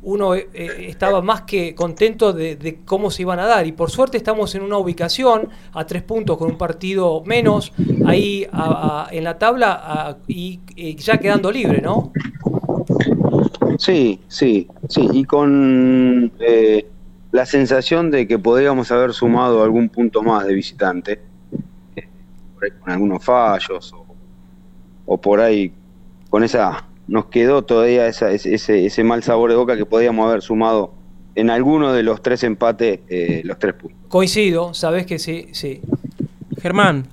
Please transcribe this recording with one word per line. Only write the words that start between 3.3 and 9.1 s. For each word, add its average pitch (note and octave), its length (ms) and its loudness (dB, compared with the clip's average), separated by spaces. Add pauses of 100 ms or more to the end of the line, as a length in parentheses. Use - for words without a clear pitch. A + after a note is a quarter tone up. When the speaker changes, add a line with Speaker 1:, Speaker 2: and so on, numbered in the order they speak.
Speaker 1:
a F#3 60 -2
dar. G#3+ 200 2
Y D#3+ 60 -6
por D#3+ 180 -2
suerte B3+ 280 0
estamos G#3+ 380 -2
en F#3+ 80 -8
una G3+ 140 -4
ubicación G3+ 720 0 (240)
a D#3+ 140 -8
tres E3+ 180 -8
puntos G#3+ 340 -4
con D#3+ 140 -2
un D#3 60 -12
partido F3 680 -2
menos G#3 460 0 (340)
ahí G3+ 460 2
a, D#3+ 540 -2
a, - 80 -14